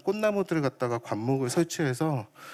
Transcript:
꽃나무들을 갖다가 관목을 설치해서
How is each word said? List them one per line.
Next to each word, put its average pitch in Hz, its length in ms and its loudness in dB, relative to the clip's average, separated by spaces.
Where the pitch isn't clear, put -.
꽃나무들을 202 580 0
갖다가 123 380 -2
관목을 123 500 0
설치해서 151 800 0